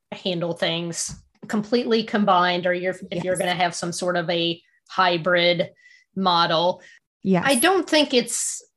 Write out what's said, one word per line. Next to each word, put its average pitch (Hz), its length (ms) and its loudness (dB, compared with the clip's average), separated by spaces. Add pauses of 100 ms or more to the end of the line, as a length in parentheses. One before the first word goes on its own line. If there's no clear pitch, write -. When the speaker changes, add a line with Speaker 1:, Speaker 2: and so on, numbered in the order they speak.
(120)
Speaker 1:
handle 170 420 -4
things 170 680 -4 (260)
completely 233 560 0
combined 180 600 2
or 180 80 0
you're, 180 220 -4 (160)
if 175 120 -6
you're 185 100 -2
Speaker 2:
Yes. 175 60 -2
Speaker 1:
gonna 180 140 -2
have 170 220 -2
some 175 160 -6
sort 180 260 -4
of 175 120 -2
a 170 320 -2 (280)
hybrid 175 840 2 (440)
model. 175 680 2 (400)
Speaker 2:
Yes. 185 240 2
Speaker 1:
I 277 100 2
don't 349 340 2
think 302 240 2
it's - 480 -2 (160)